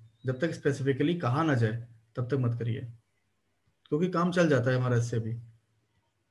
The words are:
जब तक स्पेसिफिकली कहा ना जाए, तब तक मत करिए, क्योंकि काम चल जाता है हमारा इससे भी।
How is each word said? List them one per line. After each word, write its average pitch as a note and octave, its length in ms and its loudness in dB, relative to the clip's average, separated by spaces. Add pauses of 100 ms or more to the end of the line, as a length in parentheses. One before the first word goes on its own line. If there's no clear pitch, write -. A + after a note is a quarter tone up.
(260)
जब B2+ 120 -2
तक E3+ 120 0
स्पेसिफिकली C#3 640 0
कहा C#3 280 0
ना D3+ 120 2
जाए, A#2 340 0 (280)
तब B2+ 120 -4
तक D3 60 -2
मत A#2+ 240 0
करिए, A#2 220 -4 (1080)
क्योंकि E3 220 0
काम F3 240 0
चल F3 160 4
जाता B2+ 220 4
है B2+ 60 4
हमारा B2 200 2
इससे A#2 220 0
भी। A2 160 -4 (960)